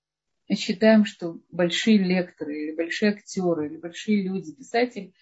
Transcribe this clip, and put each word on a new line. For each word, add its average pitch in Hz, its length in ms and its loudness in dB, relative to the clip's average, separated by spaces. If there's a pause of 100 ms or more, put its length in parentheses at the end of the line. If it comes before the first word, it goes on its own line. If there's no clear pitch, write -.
(520)
считаем, 220 520 4
что 170 360 -8 (120)
большие 180 460 2
лекторы, 180 680 -2
или 156 100 -8
большие 170 360 -2
актеры, 175 580 -2
или 156 80 -14
большие 196 480 -4
люди, 185 280 -6
писатели, 233 680 -6